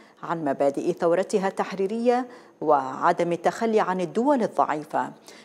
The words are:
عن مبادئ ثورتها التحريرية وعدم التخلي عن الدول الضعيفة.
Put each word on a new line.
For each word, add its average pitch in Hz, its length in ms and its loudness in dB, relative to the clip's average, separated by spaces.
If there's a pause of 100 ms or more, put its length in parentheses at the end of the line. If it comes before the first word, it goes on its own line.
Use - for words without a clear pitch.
(240)
عن 165 220 -4
مبادئ 139 480 0
ثورتها 185 540 0
التحريرية 226 800 -2 (340)
وعدم 151 680 2
التخلي 214 480 0
عن 185 220 0
الدول 226 420 2
الضعيفة. 143 680 -2 (340)